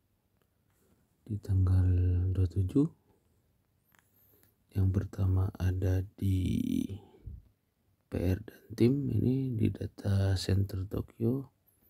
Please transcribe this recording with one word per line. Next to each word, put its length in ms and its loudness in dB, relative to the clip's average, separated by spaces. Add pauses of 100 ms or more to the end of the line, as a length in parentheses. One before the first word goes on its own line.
(1300)
Di 160 -6
tanggal 440 2 (440)
dua 160 0
puluh 80 -6
tujuh. 320 2 (1900)
Yang 200 2
pertama 640 0
ada 440 0 (140)
di 680 0 (1300)
P 40 -20
R 280 0
dan 200 -20 (120)
tim, 360 2
ini 440 0
di 160 2
data 680 -2
center 480 -2
Tokyo. 640 -4 (400)